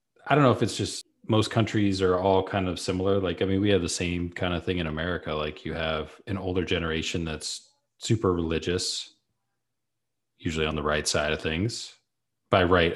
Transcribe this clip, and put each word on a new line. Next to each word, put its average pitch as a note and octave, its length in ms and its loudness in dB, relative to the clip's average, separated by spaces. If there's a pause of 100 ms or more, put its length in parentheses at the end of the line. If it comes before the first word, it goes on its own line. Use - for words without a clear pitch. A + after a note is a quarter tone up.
(260)
I - 80 2
don't D3 100 6
know B2 80 6
if A#2 100 0
it's G#2+ 140 -2
just - 300 -6 (200)
most G#2+ 240 4
countries G#2 500 2
are F#2 180 4
all F#2+ 240 4
kind F#2+ 260 -2
of E2+ 100 -4
similar. G2 420 0
Like, F2 220 -2
I - 20 2
mean, G2 160 2
we G#2 100 2
have F#2 120 4
the E2 60 -2
same F2 420 -2
kind F2 240 -2
of E2 100 -4
thing F#2 140 -2
in E2+ 80 -2
America. E2 480 -4
Like, D2+ 300 -6
you D#2+ 100 -6
have D#2+ 380 -4 (140)
an G2 120 -4
older F#2 260 -2
generation D#2+ 600 -2
that's - 460 -8 (280)
super G#2 340 2
religious, E2+ 840 -2 (1200)
usually D#2+ 280 -2
on D#2 100 -2
the D2 60 -2
right D2+ 240 0
side D2+ 260 0
of D2+ 80 -2
things. E2+ 540 -4 (560)
By F#2 140 6
right, E2+ 320 4